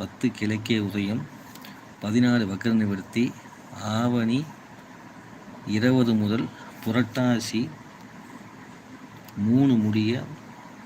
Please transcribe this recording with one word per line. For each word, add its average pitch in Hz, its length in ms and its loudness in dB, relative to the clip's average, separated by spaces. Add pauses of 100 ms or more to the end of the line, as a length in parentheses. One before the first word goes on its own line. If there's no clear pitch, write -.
பத்து 98 300 -4
கிழக்கே 107 500 -2
உதயம், 101 420 -2 (800)
பதினாலு 120 440 4
வக்ர 98 240 -2 (100)
நிவர்த்தி. 101 440 0 (720)
ஆவணி 120 440 2 (1400)
இருபது 120 380 4
முதல் 107 320 2 (360)
புரட்டாசி 113 760 0 (1900)
மூணு 127 300 6
முடிய 107 360 2 (720)